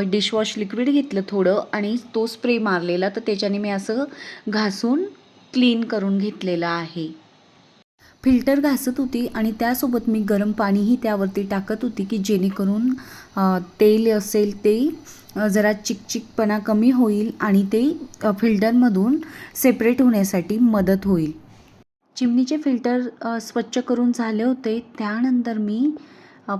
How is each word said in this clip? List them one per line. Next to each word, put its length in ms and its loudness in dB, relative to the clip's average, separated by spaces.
डिशवॉश 520 -2
लिक्विड 320 -2
घेतलं 380 0
थोडं 320 2
आणि 240 -4
तो 120 0
स्प्रे 320 -2
मारलेला, 500 0
तर 180 -6
त्याच्याने 320 -2
मी 120 -4
असं 340 -4
घासून 560 -2
क्लीन 320 2
करून 340 -2
घेतलेलं 480 -4
आहे. 500 -6
फिल्टर 360 4
घासत 400 0
होती 340 -2
आणि 260 -2
त्यासोबत 480 0
मी 120 2
गरम 320 0
पाणीही 500 2
त्यावरती 480 -2
टाकत 320 -2
होती 220 -4
की 140 -4
जेणेकरून, 760 0
अ, 220 2
तेल 320 6
असेल 460 0
ते, 300 2
अ, 100 0
जरा 260 4
चिकचिकपणा 840 -4
कमी 320 2
होईल 400 2
आणि 220 4
ते, 340 0
अ, 140 2
फिल्टरमधून 800 4
सेपरेट 480 2
होण्यासाठी 560 2
मदत 480 4
होईल. 260 0
चिमणीचे 400 0
फिल्टर, 440 0
अ, 180 -6
स्वच्छ 380 -4
करून 360 0
झाले 280 -2
होते. 440 -2
त्यानंतर 600 -2
मी, 320 0
अ, 120 -4